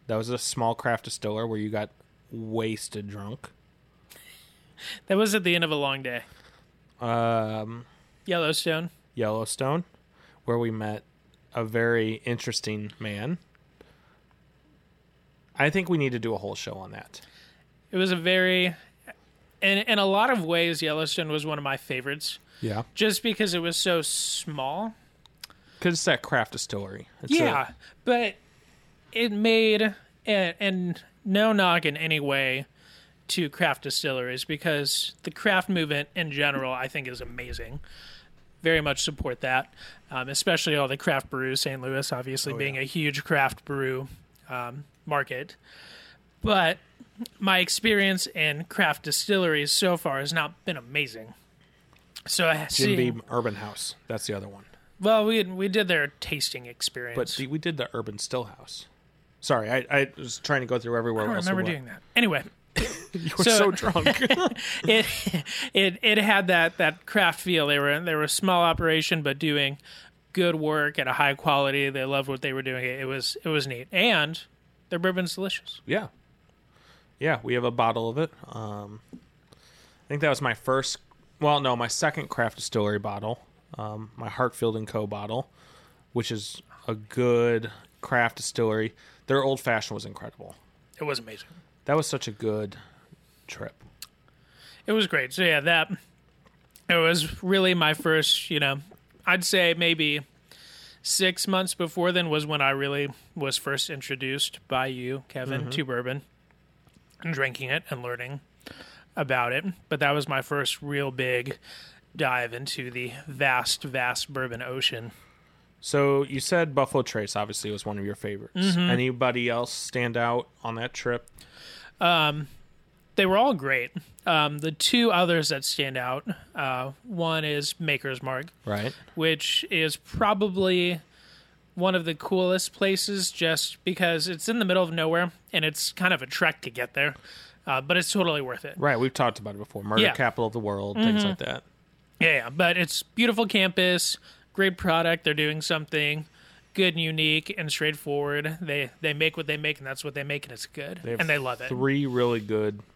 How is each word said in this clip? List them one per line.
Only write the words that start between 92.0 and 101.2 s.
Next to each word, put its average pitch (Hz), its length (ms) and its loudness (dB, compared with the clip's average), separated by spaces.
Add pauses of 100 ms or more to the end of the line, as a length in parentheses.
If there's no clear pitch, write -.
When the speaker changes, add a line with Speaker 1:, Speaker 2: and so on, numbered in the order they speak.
Speaker 1:
such - 220 -4
a 110 40 -6
good 107 440 -2 (720)
trip. - 280 -12 (1120)
Speaker 2:
It 208 60 0
was 220 140 4
great. 131 260 0
So, 190 100 0
yeah, 156 180 6
that, 160 300 2 (1000)
it 175 80 4
was 165 460 2
really 185 320 4
my 156 200 4
first, 160 560 2
you 151 100 0
know, 139 180 0 (480)
I'd 180 180 4
say 175 320 4
maybe 156 440 2 (800)
six - 460 0